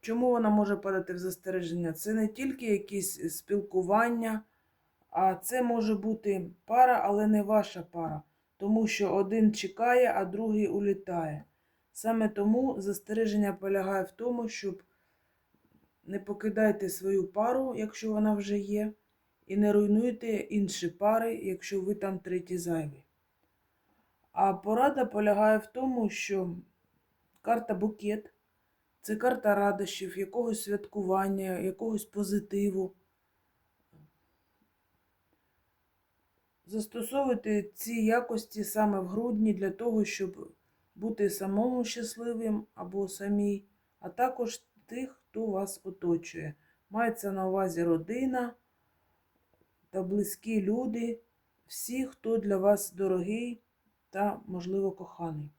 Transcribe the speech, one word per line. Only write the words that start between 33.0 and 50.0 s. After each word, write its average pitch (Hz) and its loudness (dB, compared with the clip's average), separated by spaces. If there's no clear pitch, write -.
Застосовуйте 220 -2
ці - -10
якості 220 0
саме 208 2
в 185 -4
грудні 214 2
для 190 0
того, 214 0
щоб - -8
бути 208 0
самому 214 0
щасливим 226 -4
або 190 -6
самій, 202 -2
а 185 -12
також 247 -2
тих, 262 -10
хто - -10
вас 196 -4
оточує. 170 -4
Мається 226 -2
на 190 -2
увазі 185 0
родина 233 0
та 190 -4